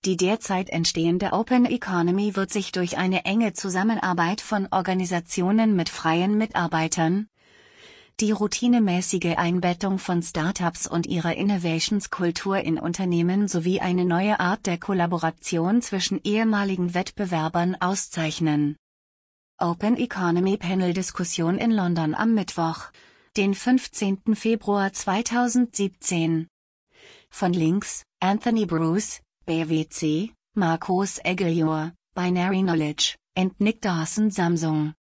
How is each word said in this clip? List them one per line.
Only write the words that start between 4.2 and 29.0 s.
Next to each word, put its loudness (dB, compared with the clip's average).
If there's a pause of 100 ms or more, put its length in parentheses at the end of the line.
von -2
Organisationen 2
mit 0
freien 0
Mitarbeitern, 0 (920)
die 2
routinemäßige 2
Einbettung 0
von 0
Startups -2
und -2
ihre -2
Innovationskultur -2
in -2
Unternehmen 0
sowie 0
eine 0
neue 2
Art -2
der -2
Kollaboration 0
zwischen -4
ehemaligen 0
Wettbewerbern 0
auszeichnen. 0 (840)
Open 0
Economy 0
Panel 0
Diskussion -2
in 2
London 2
am 2
Mittwoch, -2 (440)
den 2
fünfzehnten 0
Februar 0
zweitausendsiebzehn. 0 (840)
Von 0
links, 0 (160)
Anthony 0
Bruce, 0 (260)